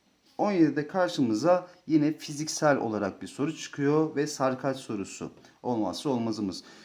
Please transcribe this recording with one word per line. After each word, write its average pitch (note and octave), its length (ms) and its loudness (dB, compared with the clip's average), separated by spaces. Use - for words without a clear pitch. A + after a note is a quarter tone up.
On G3+ 140 0
yedide D3 340 4
karşımıza E3+ 800 2
yine D3+ 320 4
fiziksel D3+ 600 0
olarak G2+ 440 -2
bir F#2+ 40 -12
soru D#3 300 -4
çıkıyor D3+ 600 0
ve D3 100 0
sarkaç C3+ 500 -2
sorusu. G2+ 540 -8
Olmazsa A2 480 -2
olmazımız. A2 540 -2